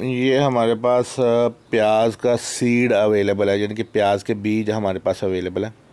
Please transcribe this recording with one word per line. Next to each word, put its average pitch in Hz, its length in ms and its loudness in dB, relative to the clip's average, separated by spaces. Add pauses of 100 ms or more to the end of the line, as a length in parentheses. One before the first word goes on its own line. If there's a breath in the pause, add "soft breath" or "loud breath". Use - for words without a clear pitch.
ये 127 380 0
हमारे 120 360 2
पास, 123 460 0
अ, 120 280 2
प्याज 110 680 0
का 120 200 0
seed 120 560 0
available 101 580 2
है, 101 100 2
यानी 104 140 -4
कि 110 80 -8
प्याज 101 400 0
के 117 120 -4
बीज 107 360 -4
हमारे 101 280 -2
पास 95 260 -4
available 92 400 -4
है 110 100 -10 (180)